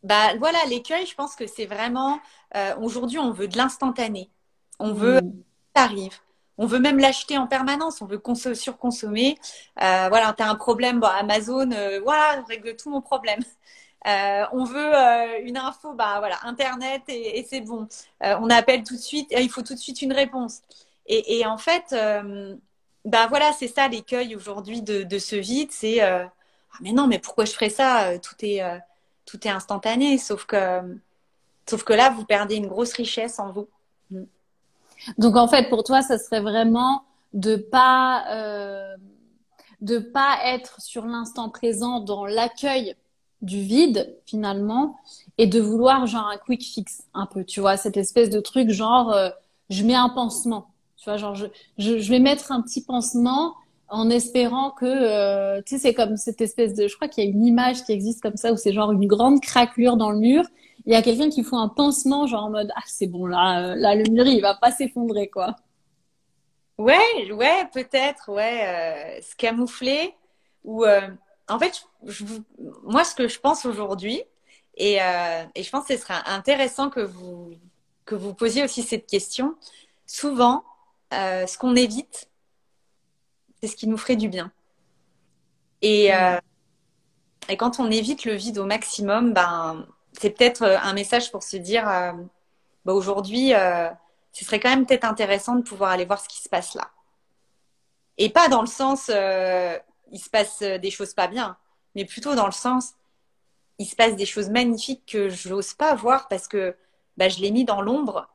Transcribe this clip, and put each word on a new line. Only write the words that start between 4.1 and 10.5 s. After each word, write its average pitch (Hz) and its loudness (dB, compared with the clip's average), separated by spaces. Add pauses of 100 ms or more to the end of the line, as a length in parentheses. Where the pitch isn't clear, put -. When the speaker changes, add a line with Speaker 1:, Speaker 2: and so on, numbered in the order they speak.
Speaker 1:
On 214 -4
veut, 233 4
Speaker 2:
Mm. 185 -10 (320)
Speaker 1:
ça 269 8
arrive. 196 -6 (400)
On 220 -2
veut 226 2
même 277 4
l'acheter 269 2
en 262 -2
permanence, 277 -2
on 208 -12
veut 202 -8
conso-, 240 -6
surconsommer. 240 -4 (440)
Euh, 185 2
voilà, 220 4
t'as 220 -2